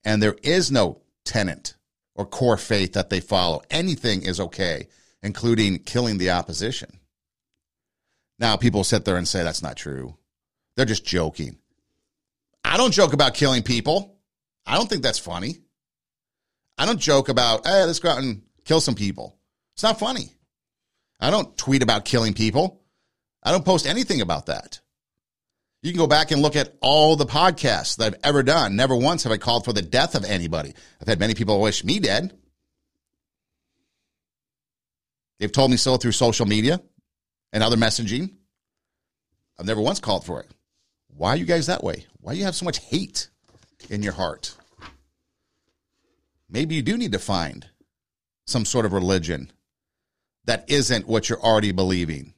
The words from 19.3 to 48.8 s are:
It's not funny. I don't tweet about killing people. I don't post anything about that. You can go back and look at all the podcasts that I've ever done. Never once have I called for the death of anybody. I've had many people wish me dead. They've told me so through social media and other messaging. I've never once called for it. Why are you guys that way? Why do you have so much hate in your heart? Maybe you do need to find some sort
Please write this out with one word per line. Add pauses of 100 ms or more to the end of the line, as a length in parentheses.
It's
not
funny. (880)
I
don't
tweet
about
killing
people. (600)
I
don't
post
anything
about
that. (1000)
You
can
go
back
and
look
at
all
the
podcasts
that
I've
ever
done.
Never
once
have
I
called
for
the
death
of
anybody. (260)
I've
had
many
people
wish
me
dead. (3000)
They've
told
me
so
through
social
media (720)
and
other
messaging. (1200)
I've
never
once
called
for
it. (560)
Why
are
you
guys
that
way? (120)
Why
do
you
have
so
much
hate (580)
in
your
heart? (1900)
Maybe
you
do
need
to
find (760)
some
sort